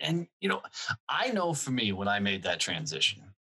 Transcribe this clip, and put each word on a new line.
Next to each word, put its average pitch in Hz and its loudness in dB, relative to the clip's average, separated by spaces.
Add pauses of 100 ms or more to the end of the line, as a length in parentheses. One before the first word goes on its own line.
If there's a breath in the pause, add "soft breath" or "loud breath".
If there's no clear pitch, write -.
And, 170 0 (140)
you 196 0
know, - -2 (460 loud breath)
I 185 0
know 180 2
for 139 -2
me, 117 2
when 98 -2
I 104 4
made 98 0
that 90 0
transition, 78 0 (320)